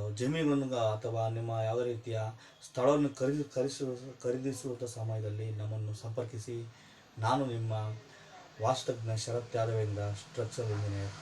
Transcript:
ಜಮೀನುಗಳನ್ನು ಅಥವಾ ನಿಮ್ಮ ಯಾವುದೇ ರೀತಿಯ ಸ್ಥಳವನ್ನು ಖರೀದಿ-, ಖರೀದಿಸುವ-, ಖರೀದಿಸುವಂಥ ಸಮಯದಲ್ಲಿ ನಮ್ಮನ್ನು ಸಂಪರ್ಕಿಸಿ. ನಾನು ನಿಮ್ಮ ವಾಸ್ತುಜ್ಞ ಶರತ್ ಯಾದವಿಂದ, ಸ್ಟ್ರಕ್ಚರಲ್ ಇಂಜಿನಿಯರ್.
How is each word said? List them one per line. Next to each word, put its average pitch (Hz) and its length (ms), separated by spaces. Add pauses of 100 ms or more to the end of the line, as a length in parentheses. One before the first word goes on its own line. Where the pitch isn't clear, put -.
(140)
ಜಮೀನುಗಳನ್ನು 139 640
ಅಥವಾ 113 520
ನಿಮ್ಮ 113 220 (140)
ಯಾವುದೇ 117 200
ರೀತಿಯ 117 360 (420)
ಸ್ಥಳವನ್ನು 143 460
ಖರೀದಿ-, 139 460
ಖರೀದಿಸುವ-, 131 680
ಖರೀದಿಸುವಂಥ 127 640
ಸಮಯದಲ್ಲಿ 110 680
ನಮ್ಮನ್ನು 107 440
ಸಂಪರ್ಕಿಸಿ. 113 800 (460)
ನಾನು 127 280
ನಿಮ್ಮ 113 260 (880)
ವಾಸ್ತುಜ್ಞ 113 540
ಶರತ್ 120 400
ಯಾದವಿಂದ, 110 420
ಸ್ಟ್ರಕ್ಚರಲ್ 107 720
ಇಂಜಿನಿಯರ್. 101 520